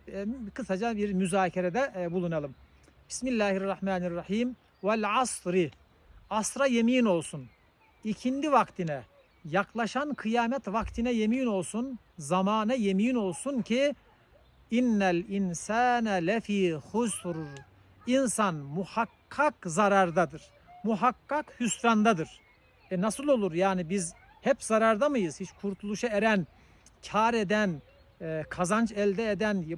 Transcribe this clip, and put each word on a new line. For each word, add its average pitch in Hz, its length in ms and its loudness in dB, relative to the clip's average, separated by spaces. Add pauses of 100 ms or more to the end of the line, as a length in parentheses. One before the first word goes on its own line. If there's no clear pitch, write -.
e, 202 180 -8 (280)
kısaca 214 420 -4
bir 208 160 -2
müzakerede, 185 840 0
e, 175 160 -4
bulunalım. 165 420 -4 (540)
Bismillahirrahmanirrahim. 196 1500 -2 (280)
Vel 214 360 0
asri. 180 500 0 (600)
Asra 220 360 0
yemin 240 380 4
olsun. 160 440 0 (560)
İkindi 269 480 -2
vaktine, 165 500 0 (420)
yaklaşan 220 720 -2
kıyamet 233 540 -2
vaktine 233 440 -2
yemin 233 340 0
olsun. 226 520 -4 (200)
Zamana 196 560 0
yemin 214 400 2
olsun 226 480 -2
ki 269 320 0 (760)
innel 208 580 4
insane 202 960 0
lefî 202 480 2
husr. 185 640 -4 (680)
İnsan 233 480 2
muhakkak 196 1000 -2 (120)
zarardadır. 180 760 2 (420)
Muhakkak 240 760 -2
hüsrandadır. 220 800 2 (500)
E, 180 100 -2
nasıl 220 280 -2
olur 208 240 4
yani, 180 380 0
biz 180 240 -4 (260)
hep 254 220 0
zararda 220 460 2
mıyız? 208 320 -2
Hiç 185 120 -10
kurtuluşa 202 560 -6
eren 208 380 2 (640)
kâr 226 240 2
eden, 202 480 0 (380)
e, 160 300 -6
kazanç 214 420 0
elde 208 380 0
eden, 202 340 0 (140)